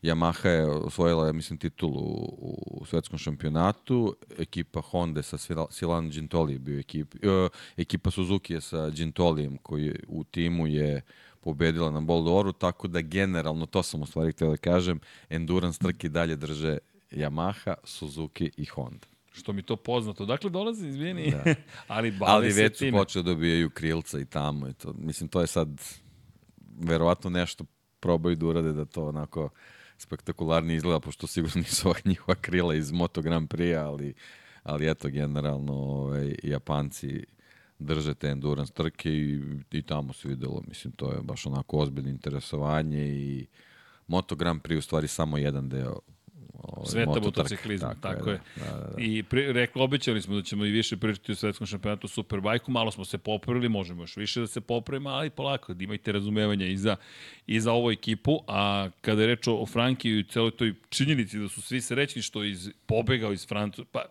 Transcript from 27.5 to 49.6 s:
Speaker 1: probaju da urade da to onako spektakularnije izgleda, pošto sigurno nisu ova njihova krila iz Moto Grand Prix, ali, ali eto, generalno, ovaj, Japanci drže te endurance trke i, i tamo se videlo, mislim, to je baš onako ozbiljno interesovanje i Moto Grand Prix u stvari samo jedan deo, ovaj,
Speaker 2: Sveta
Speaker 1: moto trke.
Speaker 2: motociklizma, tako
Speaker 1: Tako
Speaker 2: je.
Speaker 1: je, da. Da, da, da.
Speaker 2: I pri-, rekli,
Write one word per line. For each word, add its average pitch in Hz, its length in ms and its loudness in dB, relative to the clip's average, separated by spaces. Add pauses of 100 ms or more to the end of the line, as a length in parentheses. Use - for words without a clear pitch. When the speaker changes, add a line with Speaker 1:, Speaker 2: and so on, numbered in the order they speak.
Speaker 1:
probaju 85 360 4
da 82 100 0
urade 82 260 2
da 76 120 -2
to 78 220 -6
onako 76 420 -6 (500)
spektakularnije 82 760 0
izgleda, 80 240 2
pošto - 260 -10
sigurno 80 320 -2
nisu - 300 2
ova 85 160 4
njihova 92 300 2
krila 87 400 2
iz 78 180 0
Moto 87 300 0
Grand 80 260 0
Prix, 85 280 0
ali, 71 380 -4 (480)
ali 76 280 0
eto, 78 180 -2
generalno, 71 680 -2
ovaj, 69 680 -2
Japanci 71 840 -4 (540)
drže 76 360 -2
te 73 140 -4
endurance 71 440 -2
trke - 400 -4
i, 73 280 0 (300)
i 78 120 -4
tamo 71 300 -6
se - 160 -12
videlo, 67 380 -6
mislim, - 260 -12
to 67 200 -6
je 67 100 -4
baš 69 240 -8
onako 69 320 -2
ozbiljno 69 320 0
interesovanje 73 960 -2
i 69 400 -4 (600)
Moto 87 300 0
Grand 82 260 0
Prix 80 160 0
u 73 40 -2
stvari 76 260 0
samo 76 300 0
jedan 69 300 0
deo, 65 300 -4 (560)
ovaj, - 320 -12
Speaker 2:
Sveta 117 200 2
Speaker 1:
moto 139 140 4
trke. 104 60 2 (120)
Speaker 2:
motociklizma, 82 560 -2
tako - 220 -6
Speaker 1:
Tako - 140 -2
Speaker 2:
je. 101 40 0
Speaker 1:
je, - 60 -6 (160)
da. - 100 -10
Da, 71 120 -6
da, 69 80 -8
da. - 160 -6
Speaker 2:
I 110 200 0
pri-, 135 300 2
rekli, 123 300 4